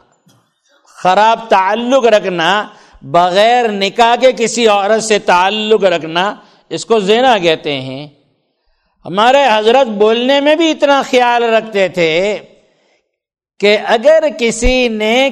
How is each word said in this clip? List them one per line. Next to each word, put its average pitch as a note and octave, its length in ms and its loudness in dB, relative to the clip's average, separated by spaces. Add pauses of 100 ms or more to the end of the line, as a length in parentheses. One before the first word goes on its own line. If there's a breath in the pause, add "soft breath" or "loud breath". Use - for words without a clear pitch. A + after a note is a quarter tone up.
(1040)
خراب G#3 360 2 (100)
تعلق A3+ 560 0
رکھنا، F#3+ 640 0 (340 soft breath)
بغیر F#3+ 680 0
نکاح G#3 460 0
کے B3 220 2
کسی A3+ 300 -2
عورت G3+ 360 0
سے G#3+ 160 0
تعلق G#3 640 0
رکھنا، F3 520 -2 (340 soft breath)
اس - 160 -10
کو A3+ 140 0
زنا A3 380 2
کہتے D#3+ 440 -2
ہیں۔ C3+ 260 -14 (1000)
ہمارے A3 320 2 (160)
حضرت A#3 340 2
بولنے A#3 520 0
میں D4 160 2
بھی D#4+ 160 0
اتنا C#4+ 380 0
خیال A#3+ 340 0
رکھتے A3 440 -2
تھے F3 520 -2 (1200)
کہ G#3 180 2 (100)
اگر C4+ 360 2 (160)
کسی A#3+ 480 0
نے A3+ 440 -2